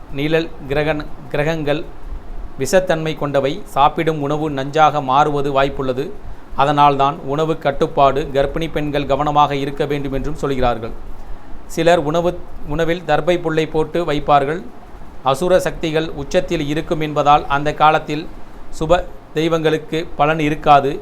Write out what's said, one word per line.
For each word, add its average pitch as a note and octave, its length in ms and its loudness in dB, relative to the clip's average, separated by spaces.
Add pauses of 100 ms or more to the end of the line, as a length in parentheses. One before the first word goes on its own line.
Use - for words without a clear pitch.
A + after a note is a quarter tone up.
(180)
நிழல் D#3+ 300 0 (220)
கிரகண-, D3+ 380 0 (260)
கிரகங்கள் D3 480 0 (800)
விஷத்தன்மை D#3+ 520 2 (100)
கொண்டவை. C#3 300 2 (220)
சாப்பிடும் D3+ 500 2
உணவு D3+ 220 -2 (100)
நஞ்சாக D3 440 2 (100)
மாறுவது C#3+ 460 4
வாய்ப்புள்ளது. C3+ 460 0 (580)
அதனால்தான் C#3+ 540 4 (180)
உணவு D#3+ 200 0 (120)
கட்டுப்பாடு, C#3 560 2 (140)
கர்ப்பிணி C#3 400 0
பெண்கள் C#3+ 360 -2
கவனமாக D3 420 2 (100)
இருக்க C#3+ 280 -2
வேண்டும் C3+ 260 -4
என்றும் D3 240 -2
சொல்கிறார்கள். A#2+ 520 0 (840)
சிலர் E3 340 2
உணவு, E3+ 220 0 (420)
உணவில் E3 360 -2
தர்பை D#3 260 2 (100)
புல்லை D#3 280 0
போட்டு D#3+ 260 -2 (100)
வைப்பார்கள். D3 500 2 (680)
அசுர F3+ 240 2 (100)
சக்திகள் D#3 420 -2 (140)
உச்சத்தில் E3+ 420 0 (100)
இருக்கும் D#3 340 -2
என்பதால் D3 360 4 (120)
அந்த D3 160 0 (100)
காலத்தில் D#3 420 4 (540)
சுப E3+ 240 2 (340)
தெய்வங்களுக்கு D#3 640 0 (200)
பலன் D#3 280 2
இருக்காது. D3 440 4 (120)